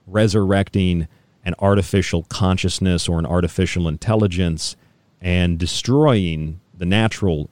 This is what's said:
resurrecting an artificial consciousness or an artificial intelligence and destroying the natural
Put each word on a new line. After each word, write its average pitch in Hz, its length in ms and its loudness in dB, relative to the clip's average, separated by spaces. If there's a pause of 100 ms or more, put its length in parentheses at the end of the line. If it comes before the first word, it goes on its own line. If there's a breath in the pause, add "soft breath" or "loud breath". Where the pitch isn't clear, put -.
resurrecting 98 1000 2 (380 soft breath)
an 90 140 -4
artificial 98 640 0
consciousness 92 840 0
or 85 120 0
an 82 60 -2
artificial 87 600 0
intelligence 87 880 -2 (460 soft breath)
and 90 360 2
destroying 90 1040 0 (180)
the 90 80 -6
natural 95 680 0